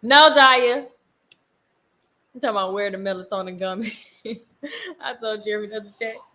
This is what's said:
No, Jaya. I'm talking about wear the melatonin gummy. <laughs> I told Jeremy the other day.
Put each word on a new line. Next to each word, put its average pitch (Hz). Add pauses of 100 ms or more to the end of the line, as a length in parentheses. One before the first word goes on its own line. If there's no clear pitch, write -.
No, 285
Jaya. 262 (1500)
I'm 254
talking 247
about 190
wear 202
the 190
melatonin 185
gummy. 190 (180)
<laughs> - (800)
I 254
told 214
Jeremy 214
the 214
other 202
day. 226 (180)